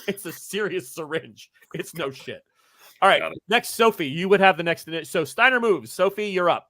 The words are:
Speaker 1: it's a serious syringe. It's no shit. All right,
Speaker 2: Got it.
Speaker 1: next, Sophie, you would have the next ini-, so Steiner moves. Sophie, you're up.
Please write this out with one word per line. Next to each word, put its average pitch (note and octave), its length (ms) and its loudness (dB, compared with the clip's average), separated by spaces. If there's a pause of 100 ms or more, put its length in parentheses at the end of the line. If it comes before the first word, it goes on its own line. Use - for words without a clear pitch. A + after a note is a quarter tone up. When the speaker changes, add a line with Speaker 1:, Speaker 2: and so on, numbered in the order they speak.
Speaker 1:
it's G3 180 -8
a E3 60 -12
serious F#3 580 -8
syringe. C#3+ 600 -12 (220)
It's E3 220 -12
no D3+ 160 -6
shit. - 320 -16 (580)
All F#3+ 80 6
right, D#3+ 100 6
Speaker 2:
Got D#2+ 140 -6
it. C#2+ 60 -14 (100)
Speaker 1:
next, A#3 220 0
Sophie, A3 360 2
you E3+ 220 -2
would F#3+ 100 6
have F#3+ 180 6
the E3+ 60 -4
next E3 240 -4
ini-, D#3+ 180 -8
so E3+ 200 -2
Steiner B3 340 2
moves. F3 320 0
Sophie, G3 380 0
you're F3+ 200 2
up. - 200 0